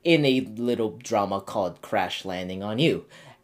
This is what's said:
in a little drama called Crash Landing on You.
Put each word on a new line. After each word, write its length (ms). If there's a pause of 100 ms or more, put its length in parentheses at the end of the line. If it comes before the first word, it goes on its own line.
in 220
a 160
little 640
drama 380
called 420
Crash 420
Landing 380
on 160
You. 280 (380)